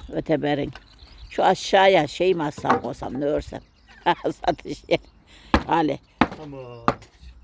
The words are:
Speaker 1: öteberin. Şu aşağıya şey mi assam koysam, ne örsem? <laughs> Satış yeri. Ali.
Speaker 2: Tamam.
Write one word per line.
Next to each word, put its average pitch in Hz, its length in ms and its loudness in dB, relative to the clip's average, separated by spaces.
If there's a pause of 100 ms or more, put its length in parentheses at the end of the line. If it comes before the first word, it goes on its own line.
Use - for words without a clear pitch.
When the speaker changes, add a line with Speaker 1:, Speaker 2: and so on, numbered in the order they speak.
(120)
Speaker 1:
öteberin. 147 600 -2 (580)
Şu - 140 -2
aşağıya 190 640 4
şey 185 280 0
mi 165 80 -2
assam 139 400 0
koysam, 127 380 -8
ne 147 40 -2
örsem? 147 360 -4 (440)
<laughs> 175 100 4 (320)
Satış - 420 -4
yeri. - 120 2 (680)
Ali. 151 300 0 (380)
Speaker 2:
Tamam. 131 480 -16 (600)